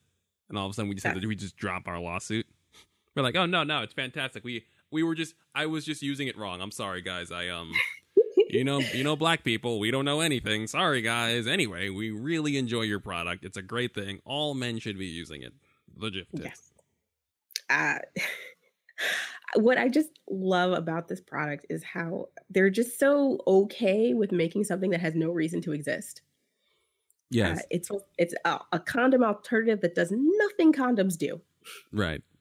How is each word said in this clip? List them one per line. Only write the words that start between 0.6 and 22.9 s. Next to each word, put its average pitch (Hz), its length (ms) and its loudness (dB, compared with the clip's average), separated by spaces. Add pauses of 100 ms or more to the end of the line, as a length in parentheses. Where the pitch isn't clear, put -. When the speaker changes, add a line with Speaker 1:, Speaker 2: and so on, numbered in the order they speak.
Speaker 1:
of 98 40 -6
a 101 40 -10
sudden 107 140 -4
we 101 60 -4
just 98 120 -6
have 92 100 0
Speaker 2:
Yeah. 92 60 -4
Speaker 1:
to, 107 40 -4
we 107 100 -2
just 98 200 -10
drop 92 320 -6
our 87 120 -6
lawsuit. 95 460 -4 (680)
We're 143 80 0
like, 123 140 0
"Oh, 180 100 2
no, 175 160 0
no, 143 200 -2
it's 110 120 -10
fantastic. 131 500 -6
We, 120 200 -8 (260)
we 156 120 0
were 165 120 2
just, 160 200 -6 (200)
I 151 120 -2
was 156 180 -4
just 147 180 -6
using 139 260 -4
it - 80 -8
wrong. 92 260 -8
I'm 104 80 -6
sorry, 92 320 -6
guys. 90 280 -8
I, 87 180 -6
um, 85 240 -8 (440)
Speaker 2:
<laughs> - 200 4 (120)
Speaker 1:
you 131 160 2
know, 139 160 2
you 123 240 0
know, 151 120 2
black 160 280 2
people, 117 360 0
we 107 100 0
don't 135 160 0
know 147 140 0
anything. 110 460 0
Sorry, 147 360 0
guys. 117 440 0
Anyway, 104 440 0
we 107 200 -4
really 143 460 -2
enjoy 120 260 0
your 104 180 0
product. 87 440 -6
It's 95 140 -14
a 98 40 -8
great 117 320 -4
thing. 98 300 -8
All 147 300 -4
men 123 240 -4
should 104 200 -8
be 95 80 -6
using 78 360 -10
it." 58 100 -14 (420)
The 107 160 -8
gif 92 200 -10
tip. - 140 -10
Speaker 2:
Yes. - 280 -18 (960)
Uh, 147 300 2 (180)
<laughs> - 40 -4 (1400)
what 226 220 6
I 233 100 4
just 302 220 2 (180)
love 185 440 2
about 170 360 -2
this 185 120 -8
product 147 500 -6
is 160 120 -6
how 170 460 -6 (220)
they're 190 200 6
just 226 280 0